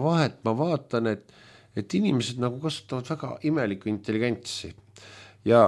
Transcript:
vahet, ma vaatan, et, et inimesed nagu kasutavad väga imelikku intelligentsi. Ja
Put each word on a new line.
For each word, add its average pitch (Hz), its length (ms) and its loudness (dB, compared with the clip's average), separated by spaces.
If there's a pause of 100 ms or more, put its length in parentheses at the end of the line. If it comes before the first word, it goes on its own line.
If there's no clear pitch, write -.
vahet, 160 400 0
ma 113 160 0
vaatan, 131 560 -2
et, - 120 -14 (480)
et 107 240 -2
inimesed 123 440 0
nagu 123 200 -4
kasutavad 147 520 -6
väga 127 200 -8 (120)
imelikku 110 440 0
intelligentsi. 110 840 -4 (720)
Ja 113 220 8